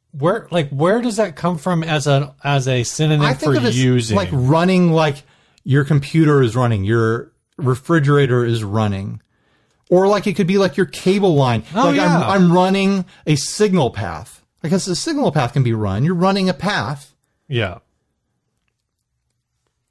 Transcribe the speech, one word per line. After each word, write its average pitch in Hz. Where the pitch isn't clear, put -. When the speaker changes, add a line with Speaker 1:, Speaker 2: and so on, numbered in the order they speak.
Speaker 1:
where, 165
like, 165
where 170
does 233
that 196
come 175
from 170
as 156
a, 139
as 139
a 127
synonym 151
Speaker 2:
I 233
think 151
Speaker 1:
for 131
Speaker 2:
of 247
it 240
as, 127
Speaker 1:
using? 127
Speaker 2:
like, 196
running, 165
like, 156
your 139
computer 147
is 113
running, 117
your 113
refrigerator 139
is 113
running. 104
Or, 190
like, 202
it 196
could 196
be, 196
like, 190
your 185
cable 190
line. 123
Speaker 1:
Oh, 240
Speaker 2:
Like, -
Speaker 1:
yeah. 175
Speaker 2:
I'm, 190
I'm 175
running 190
a 151
signal 180
path. -
I 165
guess 180
a 180
signal 277
path 143
can 143
be 120
run. 107
You're 180
running 190
a 185
path. 156
Speaker 1:
Yeah. 104